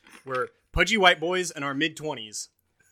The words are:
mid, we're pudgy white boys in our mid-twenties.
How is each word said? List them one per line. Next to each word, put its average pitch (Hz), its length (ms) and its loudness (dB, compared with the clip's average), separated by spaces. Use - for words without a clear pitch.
mid, 131 140 -8
we're 123 100 -4
pudgy 180 240 2
white 180 240 6
boys 180 300 -2
in 151 140 -8
our 139 100 -4
mid-twenties. 139 760 -6